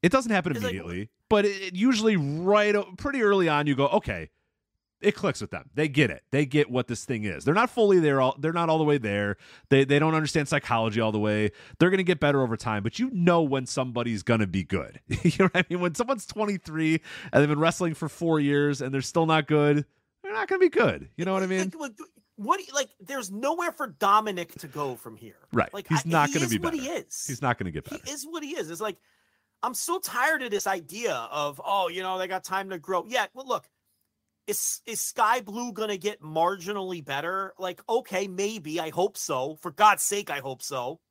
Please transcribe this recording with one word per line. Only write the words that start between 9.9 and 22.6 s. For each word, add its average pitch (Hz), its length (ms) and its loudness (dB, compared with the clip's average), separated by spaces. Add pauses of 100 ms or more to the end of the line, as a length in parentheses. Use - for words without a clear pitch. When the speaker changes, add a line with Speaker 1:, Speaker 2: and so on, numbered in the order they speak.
Speaker 1:
don't 156 180 4
understand 151 340 0
psychology 113 500 0
all 110 140 2
the 107 60 2
way. 107 320 2 (280)
They're 175 100 6
gonna 190 140 2
get 170 160 0
better 143 220 2
over 113 160 0
time, 107 260 -2
but 113 160 -6
you 254 140 0
know 175 280 4
when 135 240 0
somebody's 120 560 -4
gonna 110 260 2
be 92 160 -2
good. 78 360 -6 (100)
<laughs> - 140 -4
You 175 160 4
know 190 60 6
what 180 100 2
I 180 140 2
mean? 180 100 -2
When 175 160 -2
someone's 240 300 -2
twenty-three 160 760 -2 (300)
and - 100 6
they've 147 80 4
been 147 100 0
wrestling 165 340 0
for 151 160 -6
four 165 300 0
years 143 420 2
and 135 120 -6
they're 135 80 -2
still 160 240 0
not 156 220 2
good, 147 380 4 (360)
they're 392 120 -10
not 427 140 -4
gonna 370 120 0
be 359 100 6
good. - 480 0
You 170 80 -4
know 190 80 -2
what 190 80 0
I 190 60 -2
mean? 185 140 0
Speaker 2:
Like, 190 180 -4
what, 277 120 -8 (440)
what 247 240 0
do 370 80 -12